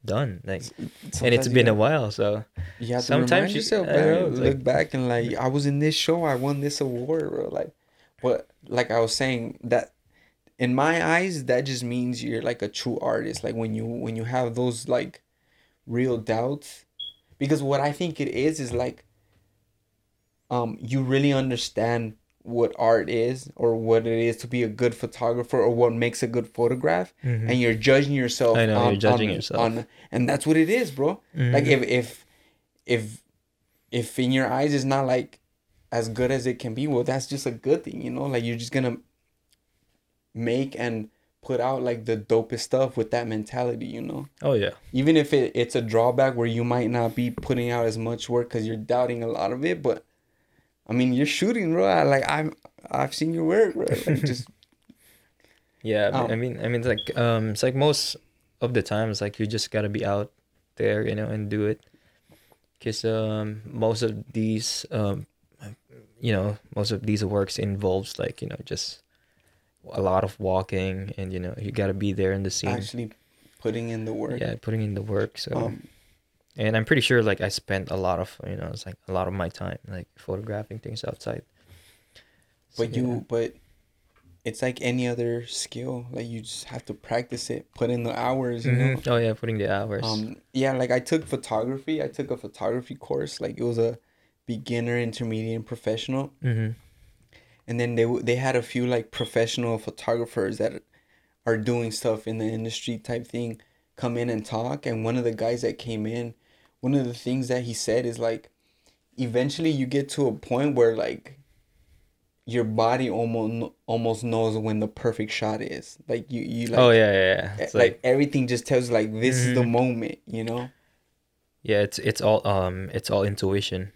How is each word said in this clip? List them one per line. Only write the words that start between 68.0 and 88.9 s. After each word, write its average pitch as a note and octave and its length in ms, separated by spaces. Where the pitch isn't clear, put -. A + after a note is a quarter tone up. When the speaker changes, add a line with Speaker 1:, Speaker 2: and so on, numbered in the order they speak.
Speaker 1:
like, - 220
you - 60
know, - 180
just - 360
a - 100
lot F#2+ 220
of F#2+ 160
walking F#2+ 800
and, F#2 160
you F#2 60
know, F2+ 180
you G#2 140
gotta G2 240
be G2+ 180
there F#2+ 200
in G2 100
the F#2+ 80
scene. - 220
Speaker 2:
Actually A2+ 380
putting A#2 300
in A2+ 160
the A2 80
work. A2+ 260
Speaker 1:
Yeah, A2+ 220
putting A2 200
in G#2+ 120
the G2+ 80
work, G#2 360
so. C3+ 180
Speaker 2:
Um, A#2 320
Speaker 1:
And A2 180
I'm A2 100
pretty D3 160
sure, A#2+ 220
like, G2+ 160
I G2 100
spent F#2+ 400
a E2+ 60
lot F#2 240
of, - 260
you F#2+ 120
know, E2 160
it's - 120
like F#2 120
a F#2+ 60
lot F#2 140
of F#2 60
my F#2 160
time, F#2 380
like, F#2 200
photographing G#2+ 640
things A2+ 260
outside. - 380
So, A#2 120
Speaker 2:
But A#2 120
you, B2 120
Speaker 1:
yeah. A#2+ 220
Speaker 2:
but A#2 240
it's - 180
like B2+ 200
any B2 260
other A#2+ 400
skill. B2 640
Like, A#2+ 160
you A#2 140
just - 240
have B2+ 200
to - 80
practice - 560
it, - 240
put A#2+ 160
in A#2+ 140
the A#2 160
hours, B2 480
you B2+ 80
know? C3 100